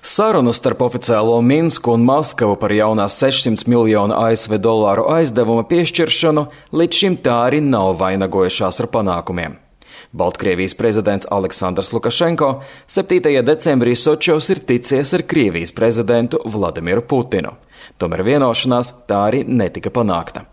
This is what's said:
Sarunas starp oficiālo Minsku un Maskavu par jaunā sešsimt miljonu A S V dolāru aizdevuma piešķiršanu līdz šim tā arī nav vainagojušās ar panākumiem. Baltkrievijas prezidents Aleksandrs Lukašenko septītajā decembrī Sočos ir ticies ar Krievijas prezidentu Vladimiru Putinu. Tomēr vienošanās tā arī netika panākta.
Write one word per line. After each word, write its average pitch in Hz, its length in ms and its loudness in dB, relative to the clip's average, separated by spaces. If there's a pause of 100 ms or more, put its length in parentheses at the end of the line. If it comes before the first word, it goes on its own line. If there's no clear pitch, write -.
Sarunas 175 560 2
starp 120 240 -2
oficiālo 117 540 0 (100)
Minsku 147 480 2
un 117 80 4
Maskavu 123 560 2
par 107 160 -2
jaunā 107 320 2
sešsimt 123 640 0
miljonu 110 480 2
A 113 160 2
S 110 160 -4
V 107 80 0
dolāru 110 460 2 (100)
aizdevuma 117 560 2
piešķiršanu 165 720 0 (320)
līdz 170 240 0
šim 190 240 0
tā 123 220 0
arī 131 180 2
nav 98 380 0
vainagojušās 95 840 0
ar 117 80 -4
panākumiem. 90 640 -4 (560)
Baltkrievijas 92 640 -2
prezidents 104 560 0
Aleksandrs 92 640 -4
Lukašenko 165 560 0 (400)
septītajā 160 560 2
decembrī 135 480 2
Sočos 156 560 0
ir - 160 -2
ticies 131 480 0
ar - 80 -2
Krievijas 90 480 0
prezidentu 117 800 0
Vladimiru 92 560 -2
Putinu. 117 480 -2 (400)
Tomēr 85 320 -4
vienošanās 123 680 0 (140)
tā 101 240 0
arī 131 160 -2
netika 101 480 -2
panākta. 95 580 -4